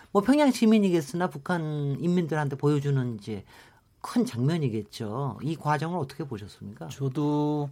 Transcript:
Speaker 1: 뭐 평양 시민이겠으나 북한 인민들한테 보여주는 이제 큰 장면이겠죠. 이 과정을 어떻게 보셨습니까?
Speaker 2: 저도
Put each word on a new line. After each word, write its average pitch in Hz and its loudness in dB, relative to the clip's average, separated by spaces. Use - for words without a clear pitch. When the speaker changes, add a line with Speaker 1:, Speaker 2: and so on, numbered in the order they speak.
Speaker 1:
뭐 202 4
평양 277 6
시민이겠으나 180 4
북한 151 -4
인민들한테 156 0
보여주는 139 0
이제 104 -8
큰 - 0
장면이겠죠. 120 -2
이 151 -4
과정을 156 -2
어떻게 147 -6
보셨습니까? 104 -12
Speaker 2:
저도 147 -2